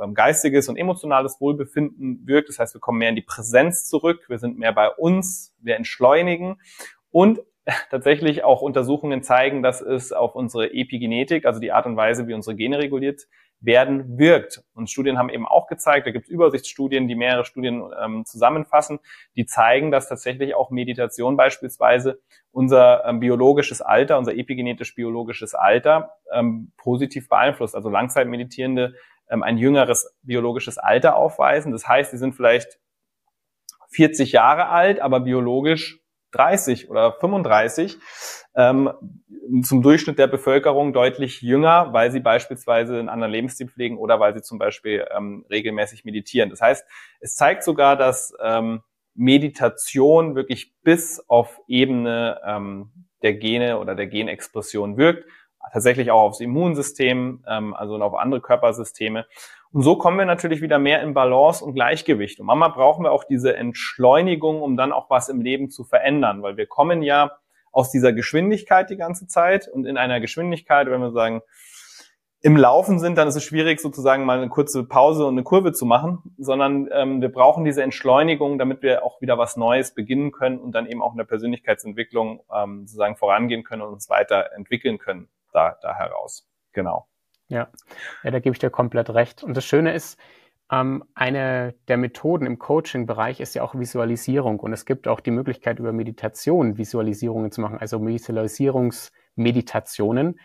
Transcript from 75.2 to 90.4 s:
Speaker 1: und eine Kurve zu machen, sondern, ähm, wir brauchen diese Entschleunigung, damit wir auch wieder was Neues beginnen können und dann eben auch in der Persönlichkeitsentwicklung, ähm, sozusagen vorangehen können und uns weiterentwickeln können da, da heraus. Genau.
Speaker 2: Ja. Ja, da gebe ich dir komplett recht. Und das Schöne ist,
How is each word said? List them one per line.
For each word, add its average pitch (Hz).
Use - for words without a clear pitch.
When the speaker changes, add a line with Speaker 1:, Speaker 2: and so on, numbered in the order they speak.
Speaker 1:
und 135
eine 127
Kurve 185
zu 143
machen, 147
sondern, 139
ähm, 135
wir 127
brauchen 143
diese 143
Entschleunigung, 143
damit 131
wir 131
auch -
wieder 127
was 117
Neues 120
beginnen 131
können 127
und 120
dann 113
eben 113
auch 113
in 117
der 117
Persönlichkeitsentwicklung, 110
ähm, 101
sozusagen 107
vorangehen 113
können 110
und 104
uns -
weiterentwickeln 104
können 90
da, 80
da 78
heraus. -
Genau. 87
Speaker 2:
Ja. 120
Ja, 131
da 127
gebe 127
ich -
dir 131
komplett 120
recht. 117
Und 170
das 131
Schöne 165
ist, -